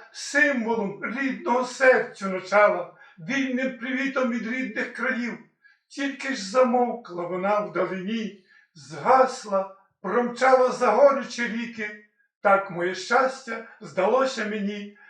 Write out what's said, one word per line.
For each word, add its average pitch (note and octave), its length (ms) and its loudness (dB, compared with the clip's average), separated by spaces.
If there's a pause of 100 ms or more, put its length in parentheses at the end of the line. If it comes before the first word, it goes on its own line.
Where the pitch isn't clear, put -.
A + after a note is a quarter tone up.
(120)
символом A3+ 920 -2
рідного B3+ 600 -2
серцю A#3+ 640 2
начала, G3 680 2 (240)
вільним C4 600 -2
привітом C4 520 -2
від A3 160 -4
рідних B3 460 -6
країв. A#3+ 460 -4 (500)
Тільки C4+ 460 -6
ж F#3+ 160 -8
замовкла A#3 760 0
вона F#3+ 340 0
вдалині, F#3+ 840 -6 (300)
згасла, F#3+ 1000 0 (240)
промчала B3 720 4
за G#3+ 200 2
гори B3+ 340 6
чи - 220 -6
ріки. A3 580 -8 (360)
Так G3 300 4
моє F3 240 -4
щастя, A#3+ 720 -2 (120)
здалося A3 640 0
мені, G#3 540 -6 (120)